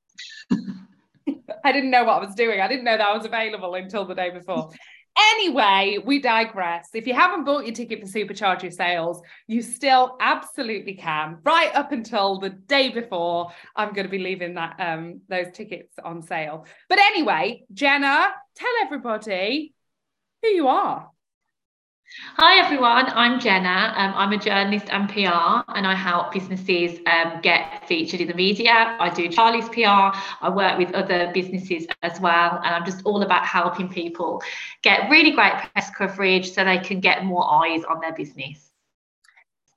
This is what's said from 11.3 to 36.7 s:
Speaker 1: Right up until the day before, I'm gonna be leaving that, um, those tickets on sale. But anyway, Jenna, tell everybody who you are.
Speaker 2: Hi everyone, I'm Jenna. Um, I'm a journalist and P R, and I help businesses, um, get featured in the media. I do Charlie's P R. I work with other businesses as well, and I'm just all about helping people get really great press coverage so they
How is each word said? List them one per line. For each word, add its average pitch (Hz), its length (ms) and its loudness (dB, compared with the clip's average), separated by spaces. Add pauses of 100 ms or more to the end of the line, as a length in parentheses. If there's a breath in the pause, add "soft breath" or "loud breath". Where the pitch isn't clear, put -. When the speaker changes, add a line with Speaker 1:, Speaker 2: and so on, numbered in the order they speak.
Speaker 1:
Right 320 300 2
up 277 180 -2
until 196 480 -2
the 190 100 -6
day 269 400 0
before, 175 600 -4 (240 loud breath)
I'm 208 160 -4
gonna 196 160 -6
be 196 100 -6
leaving 180 360 -8
that, 165 260 -8
um, 170 480 -8
those 180 240 -6
tickets - 420 -16 (100)
on 170 160 -12
sale. 160 460 -10 (220 soft breath)
But 381 100 2
anyway, 247 760 2
Jenna, 285 600 2 (220)
tell 480 160 -4 (100)
everybody 226 880 -4 (720)
who 453 60 2
you 339 200 2
are. 294 420 0 (1300 loud breath)
Speaker 2:
Hi 349 280 8
everyone, 254 440 4
I'm 240 320 2
Jenna. 190 560 2
Um, 196 180 0
I'm 196 180 0
a 208 60 0
journalist 202 520 0
and 202 180 -2
P 202 180 0
R, 175 420 2
and 196 180 -2
I 190 80 2
help 180 380 -2
businesses, 180 760 -2
um, 165 340 2
get - 480 0
featured 175 320 -2
in 165 80 -2
the 170 60 -6
media. 226 680 4
I 175 80 0
do 170 180 -4
Charlie's 226 440 2
P 233 160 0
R. 196 280 4 (280 loud breath)
I 170 80 0
work 185 260 0
with 180 180 0
other 175 380 0
businesses 185 540 -4 (160)
as 175 180 -6
well, 175 420 2
and 170 120 0
I'm 170 100 -2
just 185 220 -8
all 202 160 0
about 185 240 2
helping 180 420 -2
people 170 540 -6 (400 loud breath)
get 202 280 4
really 311 200 8
great 220 240 4 (180)
press - 180 -4
coverage 190 600 0
so 196 100 0
they 185 160 4